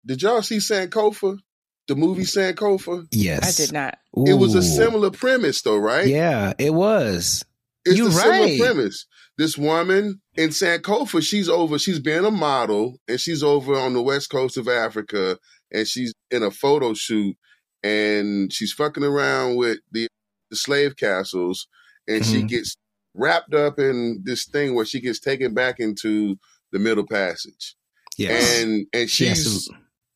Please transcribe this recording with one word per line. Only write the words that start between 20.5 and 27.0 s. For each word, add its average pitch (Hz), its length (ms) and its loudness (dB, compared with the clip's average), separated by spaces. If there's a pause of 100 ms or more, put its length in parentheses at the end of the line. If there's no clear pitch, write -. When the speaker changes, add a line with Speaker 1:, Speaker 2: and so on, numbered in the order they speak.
Speaker 1:
the 107 60 -12
slave 143 400 0
castles, 92 680 -2 (400)
and 113 180 0
she 110 140 2
Speaker 2:
Mm-hmm. 107 100 0
Speaker 1:
gets 117 280 -6 (380)
wrapped 151 400 0
up 147 260 0
in 120 420 -2
this 120 220 -6
thing 143 300 -2
where 113 100 0
she 123 160 -6
gets 117 180 -6
taken 131 360 -4
back 127 260 -2
into 107 560 -2 (340)
the 98 80 -2
Middle 104 280 0